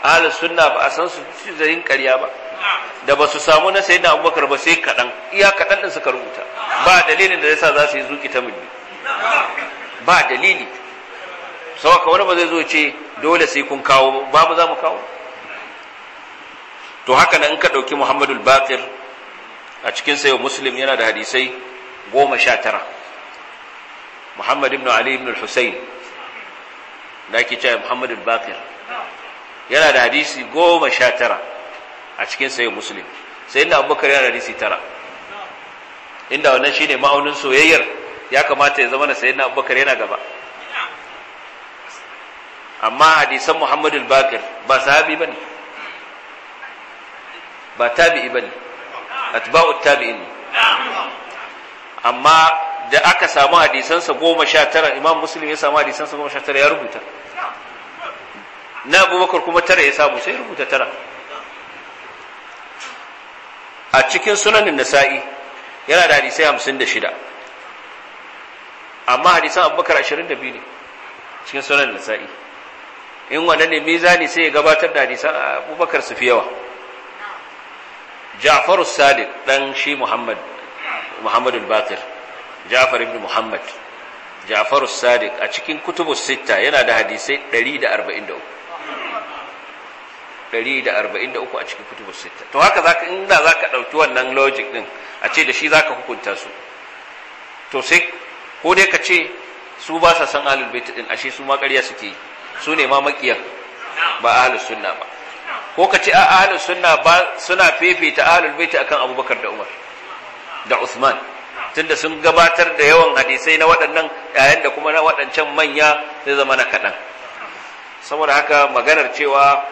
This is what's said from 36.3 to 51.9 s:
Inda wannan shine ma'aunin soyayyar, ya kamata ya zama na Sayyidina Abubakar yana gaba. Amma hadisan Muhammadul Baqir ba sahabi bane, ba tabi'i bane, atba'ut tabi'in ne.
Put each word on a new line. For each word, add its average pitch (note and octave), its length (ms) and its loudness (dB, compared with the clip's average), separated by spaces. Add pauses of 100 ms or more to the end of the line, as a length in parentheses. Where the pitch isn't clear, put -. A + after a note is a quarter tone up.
Inda D3 240 2
wannan C#3 200 2
shine D3 280 0
ma'aunin C#3+ 320 2
soyayyar, C#3+ 480 4 (480)
ya C3+ 140 2
kamata C#3+ 380 2
ya B2 80 0
zama C3+ 180 0
na C#3 60 -2
Sayyidina E3+ 360 -2
Abubakar C3 280 -2
yana C#3 200 2
gaba. G#2+ 220 -6 (2750)
Amma D3 420 4
hadisan D3+ 320 -2
Muhammadul D3 480 0
Baqir C3 360 2 (260)
ba C3 120 4
sahabi D3+ 380 4
bane, D#3+ 200 -4 (2500)
ba A#2+ 160 0
tabi'i E3+ 360 2
bane, A#2+ 200 -4 (880)
atba'ut D#3 480 2
tabi'in A#2+ 320 2
ne. F#2+ 80 -14 (1800)